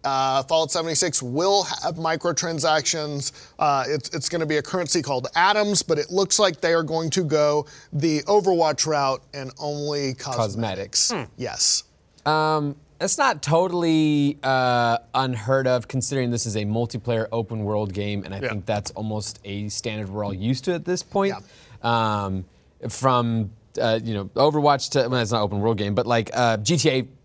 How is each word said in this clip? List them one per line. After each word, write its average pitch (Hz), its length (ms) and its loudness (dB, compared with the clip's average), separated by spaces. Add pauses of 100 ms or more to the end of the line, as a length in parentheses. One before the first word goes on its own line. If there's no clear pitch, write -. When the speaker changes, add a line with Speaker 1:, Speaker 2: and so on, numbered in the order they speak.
Speaker 1:
uh, 135 400 2
Fallout 160 280 2
seventy-six 165 500 0
will 175 400 2
have - 320 -4
microtransactions. 160 1400 -2 (260)
Uh, 143 300 2
it's, 147 220 -2
it's 156 180 -6
gonna 165 180 -2
be 151 120 0
a 143 40 0
currency 175 400 -2
called 127 320 -4
Atoms, 208 480 4
but 156 160 0
it 147 120 -4
looks 190 280 2
like 185 220 2
they 165 140 2
are 165 80 2
going 160 280 -2
to 180 140 0
go 147 420 2 (260)
the 151 300 2
Overwatch 175 640 4
route 139 360 0 (120)
and 135 240 -10
only 147 560 -4
cosmetics. 127 220 -8
Speaker 2:
Cosmetics. 101 760 -2
Speaker 3:
Hmm. 165 100 -4 (140)
Speaker 1:
Yes. - 480 -2 (420)
Speaker 2:
Um, 156 500 0 (240)
it's 196 180 -2
not 247 240 0
totally, 156 1040 2
uh, 123 540 2 (160)
unheard 131 520 0
of, 127 220 2
considering 127 420 -2
this 117 160 -2
is 104 80 -4
a 107 100 -2
multiplayer 113 680 -2
open 113 320 -4
world 104 280 -2
game, 101 320 -4
and 92 80 -10
I 98 60 -8
Speaker 3:
Yeah. 123 120 -4
Speaker 2:
think 101 140 -6
that's 104 280 -4
almost 107 520 -8
a 101 260 -8
standard 107 380 -6
we're 101 160 -6
all 101 80 -4
used 110 340 -2
to 185 80 0
at 165 100 -6
this 175 180 -4
point. 196 320 -2 (480)
Speaker 1:
Yeah. 110 440 0
Speaker 2:
Um, 95 180 -4 (440)
from, 117 640 2 (300)
uh, 113 240 2
you 113 100 -4
know, 101 120 -4 (100)
Overwatch 147 540 2
to, 127 180 2
well, 127 120 0
it's 110 120 -2
not 110 100 2
open 104 180 -2
world 110 180 2
game, 101 180 -2
but, 113 100 0
like, 117 260 2
uh, 117 260 2
G 131 180 0
T 151 140 2
A 131 180 -2 (160)